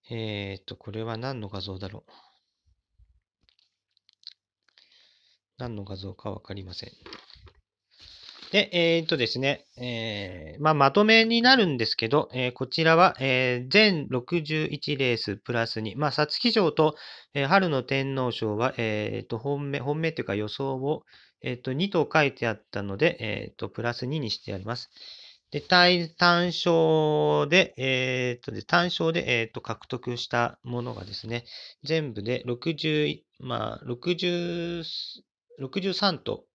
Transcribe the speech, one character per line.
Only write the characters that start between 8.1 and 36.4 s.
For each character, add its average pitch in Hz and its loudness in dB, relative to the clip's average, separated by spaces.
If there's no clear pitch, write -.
で、 202 2
え 170 4
ー 160 -6
と 160 0
で 120 2
す - -4
ね、 135 -2
え 101 -8
ー、 147 -8
ま 156 4
あ、 156 6
ま 139 6
と 208 6
め 226 8
に 226 2
な 254 8
る 220 6
ん 143 0
で 113 0
す - -2
け 113 -2
ど、 143 2
え 127 -2
ー、 123 -4
こ 131 -6
ち 160 -2
ら 160 8
は、 180 6
え 127 2
ー、 131 -10
全 190 6
六 127 -2
十 156 -2
一 147 -4
レ 127 2
ー - 0
ス 101 -4
プ - -10
ラ 117 0
ス 110 -6
二、 104 -6
ま 147 -2
あ、 143 2
皐 147 0
月 233 -2
賞 185 4
と、 156 4
え 143 0
ー、 - 0
春 185 4
の 135 0
天 135 -2
皇 127 0
賞 107 -2
は、 123 0
え 107 -2
ー - -18
と、 113 -6
本 139 -6
命、 139 -4
本 147 -4
命 160 -2
と - -8
い - -4
う - -
か 98 -4
予 104 -4
想 135 -4
を、 143 -4
え 127 -6
ー 123 -12
と、 131 -4
二 185 0
頭 165 2
書 156 4
い 135 0
て 120 -2
あ 110 2
っ - -8
た 101 -6
の 98 -6
で、 151 2
え 107 -6
ー - -20
と、 101 -8
プ - -10
ラ 120 -2
ス 123 -8
二 151 -4
に 113 -4
し - -4
て 101 -10
あ 92 -8
り 92 -12
ま 117 -6
す。 - -14
で、 147 -6
単-、 175 4
単 175 4
勝 156 4
で、 180 4
え 127 0
ー - -20
と、 113 -8
で、 104 -8
単 175 2
勝 165 0
で、 123 0
え 113 0
ー 113 -10
と、 113 -10
獲 - -10
得 123 -6
し - -10
た 120 0
も 120 -8
の 120 -8
が 98 -12
で 101 -14
す - -12
ね、 120 -6
全 151 -2
部 104 -8
で 120 -2
六 123 -4
十、 151 -2
ま 113 -4
あ、 110 -14
六 123 -4
十、 175 -4
六 135 -6
十 185 -2
三 180 0
頭 - -6